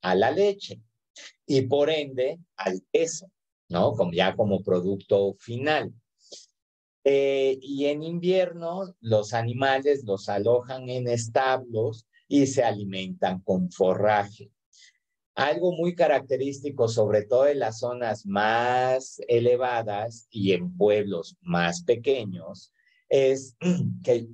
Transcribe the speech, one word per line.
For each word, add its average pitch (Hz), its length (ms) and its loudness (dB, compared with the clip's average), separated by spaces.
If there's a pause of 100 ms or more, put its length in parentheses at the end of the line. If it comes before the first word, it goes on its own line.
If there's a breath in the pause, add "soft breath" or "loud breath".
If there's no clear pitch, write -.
a 92 120 0
la 107 160 4
leche 196 500 -2 (640 loud breath)
y 135 160 2
por 143 280 2
ende 143 480 -2 (180)
al - 360 -4
queso, 160 400 -2 (380)
¿no? 92 240 2
Como, 87 180 0
ya 92 240 2
como 98 260 0
producto 95 800 0
final. 131 520 -4 (1120 loud breath)
Eh, 139 580 2
y 139 260 -4
en 147 160 -2
invierno 175 960 -2
los 110 320 0
animales 135 720 0
los 98 240 -4
alojan 123 640 0
en 123 180 -4
establos 117 960 -2 (220 soft breath)
y 139 180 4
se - 160 0
alimentan 95 800 -4
con 92 320 0
forraje. 101 800 0 (840 soft breath)
Algo 165 320 0
muy 170 240 -2
característico, 139 920 0
sobre 107 340 2
todo 123 240 4
en 147 140 2
las 113 180 -4
zonas 120 480 -6
más 120 1000 0
elevadas 117 1040 0
y 95 200 0
en 90 240 -2
pueblos 101 640 0
más 87 420 0
pequeños, 110 880 -4 (360)
es 135 520 2
<clears throat> 151 420 -2
que 117 320 0